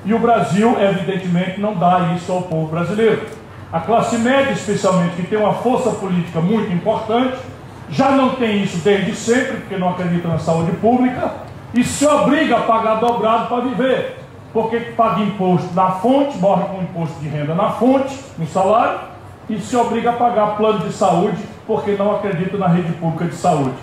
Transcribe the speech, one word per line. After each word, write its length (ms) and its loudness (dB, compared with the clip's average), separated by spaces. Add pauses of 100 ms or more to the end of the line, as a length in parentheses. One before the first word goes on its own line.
e 100 0
o 60 2
Brasil, 600 4
evidentemente, 800 0
não 140 -2
dá 420 2
isso 160 -6
ao 120 -2
povo 240 -2
brasileiro. 560 0 (480)
A 80 -2
classe 380 0
média, 340 2
especialmente, 640 0
que 80 -4
tem 160 -2
uma 140 2
força 380 0
política 500 -2
muito 300 0
importante, 640 0 (520)
já 220 2
não 240 4
tem 280 0
isso 160 -2
desde 360 2
sempre, 420 0
porque 200 -8
não 120 0
acredita 380 -2
na 100 0
saúde 360 0
pública, 580 2 (420)
e 100 4
se 220 0
obriga 520 4
a 40 2
pagar 340 2
dobrado 520 2
para 140 -2
viver, 580 0 (340)
porque 260 0
paga 420 0
imposto 520 0
na 200 2
fonte, 440 2
morre 280 2
com 160 -6
imposto 380 -6
de 80 -8
renda 280 -4
na 160 0
fonte, 440 2 (220)
no 100 -6
salário, 520 2 (500)
e 100 -4
se 160 -6
obriga 360 2
a 20 0
pagar 420 2
plano 320 2
de 60 -6
saúde, 500 2 (220)
porque 280 -2
não 220 0
acredita 420 -4
na 100 0
rede 260 2
pública 320 -4
de 100 -4
saúde. 480 0